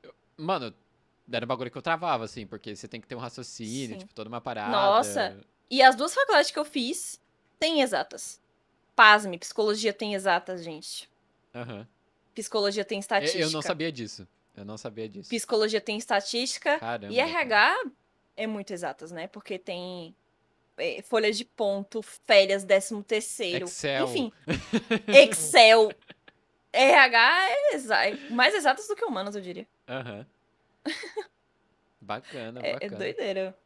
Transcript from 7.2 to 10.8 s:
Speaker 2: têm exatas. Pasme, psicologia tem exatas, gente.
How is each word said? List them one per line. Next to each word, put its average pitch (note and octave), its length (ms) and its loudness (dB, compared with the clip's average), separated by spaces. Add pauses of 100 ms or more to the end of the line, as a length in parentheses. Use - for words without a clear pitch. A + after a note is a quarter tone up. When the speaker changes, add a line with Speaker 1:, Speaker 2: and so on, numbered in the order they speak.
Speaker 2:
têm D#4 220 0
exatas. - 600 -4 (540)
Pasme, G#3 420 8
psicologia G#3+ 560 -2
tem G#3 200 -6
exatas, F#3 500 -2
gente. - 460 -14 (460)